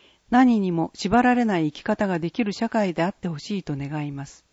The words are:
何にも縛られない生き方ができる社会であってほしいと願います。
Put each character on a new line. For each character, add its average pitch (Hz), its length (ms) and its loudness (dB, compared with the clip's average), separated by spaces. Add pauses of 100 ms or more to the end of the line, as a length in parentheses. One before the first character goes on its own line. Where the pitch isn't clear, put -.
(300)
何 240 300 6
に 185 120 0
も 165 220 -2
縛 214 280 2
ら 247 140 4
れ 240 100 2
な 196 140 0
い 151 120 2
生 - 80 -18
き - 40 -20
方 208 240 0
が 180 120 0
で 160 120 -4
き 247 120 -2
る 202 100 -2
社 226 160 -4
会 202 240 0
で 165 100 0
あ 180 60 0
っ - 60 -8
て - 120 -8
ほ 156 120 -6
し 202 200 -6
い - 40 -12
と 151 140 -4
願 143 280 -6
い 143 60 -8
ま 139 140 -10
す。 - 280 -20